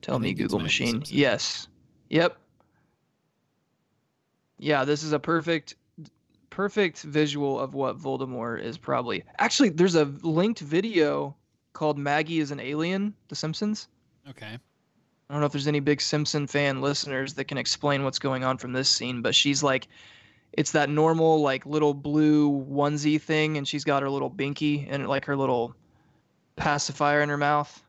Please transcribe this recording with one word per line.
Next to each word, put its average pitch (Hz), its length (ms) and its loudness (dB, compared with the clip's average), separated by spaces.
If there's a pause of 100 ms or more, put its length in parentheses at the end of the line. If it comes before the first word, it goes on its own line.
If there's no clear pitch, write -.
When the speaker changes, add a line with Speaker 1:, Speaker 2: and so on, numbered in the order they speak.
Speaker 1:
Tell - 140 -4
Speaker 2:
I - 40 0
Speaker 1:
me, 113 80 -2
Speaker 2:
think - 120 -4
it's - 40 0
Speaker 1:
Google - 160 0
Speaker 2:
Maggie 165 60 -4
Speaker 1:
machine. - 300 0
Speaker 2:
Simpson. - 220 -4
Speaker 1:
Yes. - 500 0 (420)
Yep. - 280 2 (2250)
Yeah, 143 260 2
this 147 180 0
is 151 100 -2
a 147 60 0
perfect, 160 560 -2 (720)
perfect 196 520 -2
visual 143 580 0
of 135 140 -6
what 131 240 -2
Voldemort 127 640 -6
is 117 160 -8
probably. 120 460 -2 (160)
Actually, 226 300 4
there's 170 260 4
a 156 100 6
linked 165 540 0
video 147 760 0 (380)
called 151 240 -2
Maggie 151 420 0
is 143 120 -2
an 143 80 -8
Alien, 170 540 -2 (160)
The 151 60 -12
Simpsons. 208 520 -4 (420)
Speaker 2:
Okay. 113 280 -14 (720)
Speaker 1:
I 139 40 -10
don't 147 60 -2
know 147 60 2
if 147 60 0
there's 143 160 -4
any 147 120 2
big 143 220 2
Simpson 147 460 -2
fan 139 340 0
listeners 135 540 -2
that 135 100 -6
can 139 120 -6
explain 139 460 0
what's 131 160 -2
going 131 240 -2
on 131 140 0
from 123 160 -8
this 131 160 0
scene, 123 320 -2
but 123 140 0
she's, 139 260 2
like, 131 260 0 (680)
it's - 180 0
that 147 180 2
normal, 160 520 4
like, 135 240 0
little 147 280 2
blue 147 760 4
onesie 147 520 2
thing, 156 360 0
and 139 100 -4
she's 143 160 -6
got 139 180 2
her 139 80 -2
little 135 220 -4
binky 143 580 -2
and, 139 180 -4
like, 135 180 -2
her 143 100 -2
little 127 400 0 (800)
pacifier 147 680 0
in 147 80 0
her 147 80 -2
mouth. 147 520 0